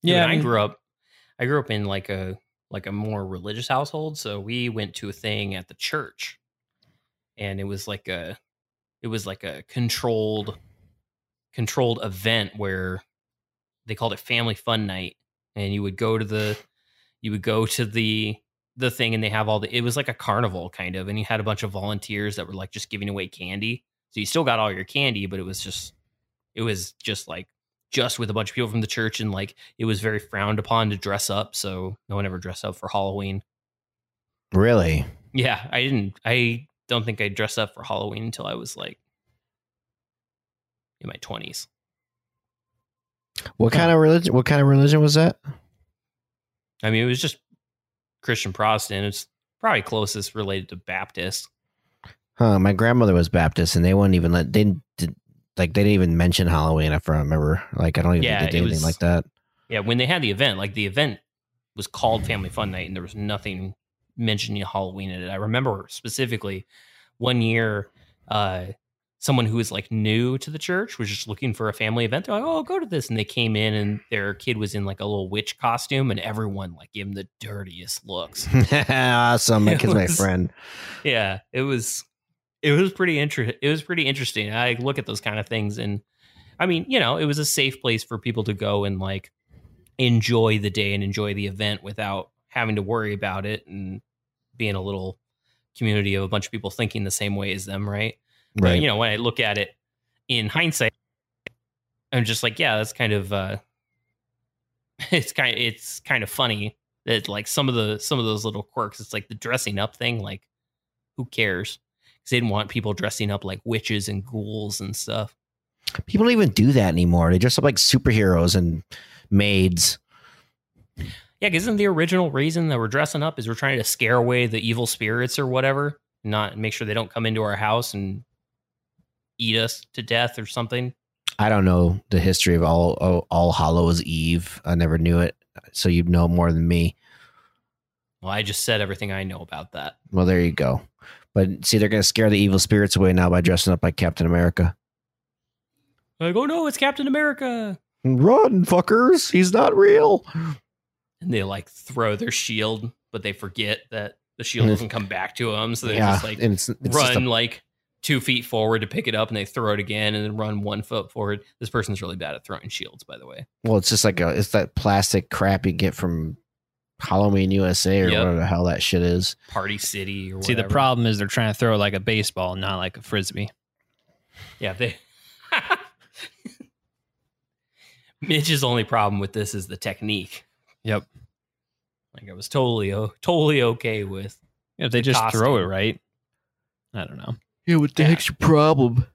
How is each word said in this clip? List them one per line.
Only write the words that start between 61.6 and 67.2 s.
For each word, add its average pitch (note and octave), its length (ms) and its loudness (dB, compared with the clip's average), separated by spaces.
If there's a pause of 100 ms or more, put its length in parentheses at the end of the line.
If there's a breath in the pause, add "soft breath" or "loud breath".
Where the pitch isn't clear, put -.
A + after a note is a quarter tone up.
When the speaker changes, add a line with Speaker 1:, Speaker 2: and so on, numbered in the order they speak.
Speaker 1:
was G2+ 120 -10
called A2+ 380 0
Family G2+ 240 -4
Fun G#2+ 220 -6
Night, F#2 160 -10
and F#2+ 80 -10
there F2 80 -10
was F2 120 -16
nothing G2+ 600 -8 (420)
mentioning G#2+ 460 -2
Halloween F#2+ 460 -8
in F2+ 140 -10
it. F2+ 60 -10
I G2 60 -8
remember G#2+ 540 -2
specifically A2 760 -6 (520 soft breath)
one A#2+ 240 0